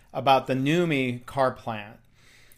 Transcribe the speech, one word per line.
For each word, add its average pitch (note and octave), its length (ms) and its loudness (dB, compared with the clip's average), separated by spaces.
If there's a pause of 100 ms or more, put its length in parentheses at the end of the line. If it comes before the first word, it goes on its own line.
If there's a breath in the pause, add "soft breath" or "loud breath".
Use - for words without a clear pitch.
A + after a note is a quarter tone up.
(120 soft breath)
about C3 340 4
the C3+ 80 -2
Numi C3+ 720 0
car C3 280 0
plant. A2 440 -10 (600 soft breath)